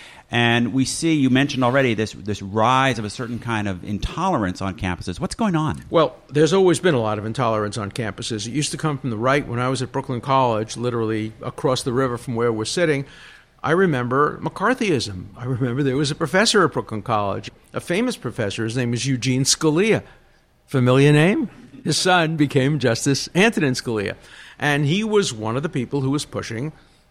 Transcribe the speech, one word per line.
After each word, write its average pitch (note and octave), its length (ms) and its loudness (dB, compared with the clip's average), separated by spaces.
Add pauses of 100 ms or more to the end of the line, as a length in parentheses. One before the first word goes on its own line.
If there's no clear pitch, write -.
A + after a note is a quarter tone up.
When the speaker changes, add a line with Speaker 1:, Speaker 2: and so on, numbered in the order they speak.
(300)
Speaker 1:
and A#2 420 2
we C3 120 2
see, E3 300 0
you C3 140 4
mentioned C3 360 2
already, B2+ 300 4
this, G#2 180 -2
this G2 280 -6
rise A#2 600 2
of G#2+ 40 -6
a G#2 60 -6
certain A#2 300 -8
kind A2 260 -4
of F#2 160 -6
intolerance G#2 800 -4
on F#2+ 140 -6
campuses. F2+ 420 -6
What's - 160 -6
going G3+ 220 0
on? D3 340 -2
Speaker 2:
Well, D#3+ 240 2 (140)
there's D3+ 240 4
always F#3+ 260 4
been F3 160 2
a A#2+ 60 2
lot G#2+ 180 -2
of G#2 80 -6
intolerance A2 500 -2
on G#2 140 -4
campuses. A2 560 -6
It A#2 60 -8
used C#3+ 180 -2
to D#3 60 -8
come D3+ 220 -2
from C3 120 -6
the G#2+ 80 -6
right. C3 280 0
When A#2 120 -6
I B2+ 100 -2
was B2+ 140 -2
at A#2+ 80 -8
Brooklyn C3 300 -6
College, A#2+ 560 0
literally A2+ 560 -2 (100)
across B2+ 400 -2
the C3 100 -4
river B2 240 0
from A#2 200 -6
where A#2 160 2
we're A2 120 -4
sitting, D3+ 420 0 (540)
I C#3+ 120 0
remember C#3+ 680 2
McCarthyism. D#3+ 840 -2 (120)
I A#2+ 100 -12
remember B2+ 360 -2
there C3 140 0
was D3 160 0
a - 20 -4
professor F#3 500 2
at C#3+ 100 0
Brooklyn G#2+ 280 -6
College, G#2 480 -4 (220)
a - 80 -6
famous A3+ 360 -2
professor. A2 460 -4
His A2+ 140 -4
name A#2+ 160 0
was A#2 120 -2
Eugene C3 380 0
Scalia. D#3 640 2 (600)
Familiar C3+ 460 6
name? F#3+ 380 4 (320)
His D#3 160 -2
son E3+ 380 2
became C#3+ 420 2
Justice B2+ 560 0
Antonin E3+ 400 4
Scalia. G#2 400 -4 (440)
And D3 280 0
he F#3 160 2
was G#3 300 2
one A2 240 -4
of C#3 60 -2
the E3+ 60 -6
people C#3+ 320 -4
who C3 100 0
was C#3+ 140 -2
pushing A2+ 480 -8 (380)